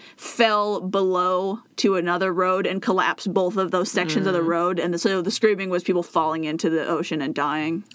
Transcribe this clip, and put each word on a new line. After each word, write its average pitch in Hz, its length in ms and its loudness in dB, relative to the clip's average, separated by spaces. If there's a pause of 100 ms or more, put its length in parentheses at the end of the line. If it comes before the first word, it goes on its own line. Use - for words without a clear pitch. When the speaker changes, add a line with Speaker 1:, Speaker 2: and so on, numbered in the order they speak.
(180)
Speaker 1:
fell 208 640 0
below 185 800 0 (180)
to 196 180 2
another 175 380 0
road 185 340 2
and 185 140 -2
collapsed 185 520 0
both 180 220 2
of 190 160 0
those 185 180 0
sections 180 380 0
of 190 60 0
the 170 80 2
Speaker 2:
Mm. 165 60 0
Speaker 1:
road. 170 300 0
And 170 220 -2
so 196 220 0
the 180 100 -2
screaming 196 380 0
was 175 140 -2
people 175 200 0
falling 160 400 -2
into 156 260 -2
the 160 160 0
ocean 156 360 -2
and 135 120 -4
dying. 151 600 -2